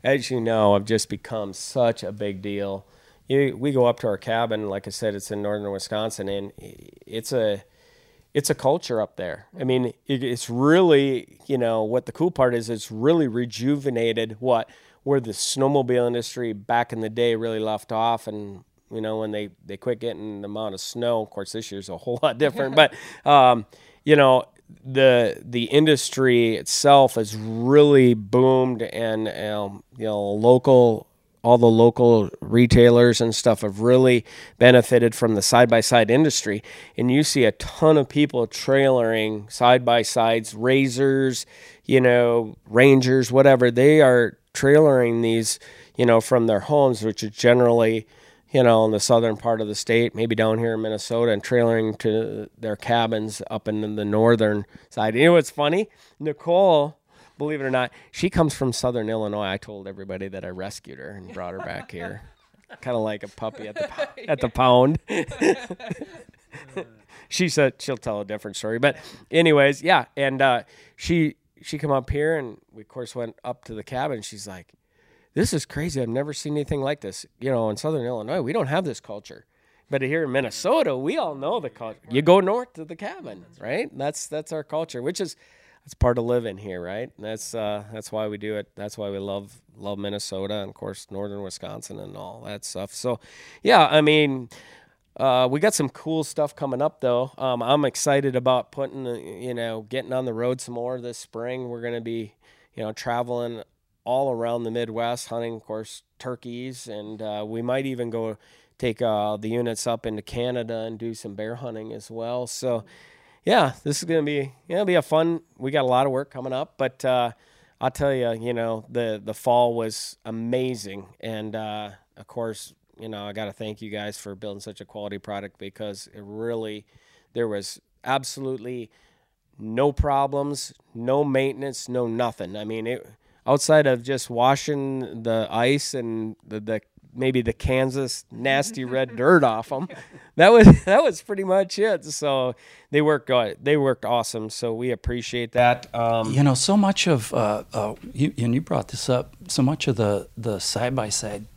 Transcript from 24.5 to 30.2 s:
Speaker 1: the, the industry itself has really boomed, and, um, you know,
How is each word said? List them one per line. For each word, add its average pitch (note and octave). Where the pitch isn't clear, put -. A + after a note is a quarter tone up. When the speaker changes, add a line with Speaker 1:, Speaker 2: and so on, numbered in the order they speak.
Speaker 1:
the, B2+
the A#2+
industry C3
itself -
has A2
really B2
boomed, B2
and, A2
um, G#2
you A2+
know, G#2+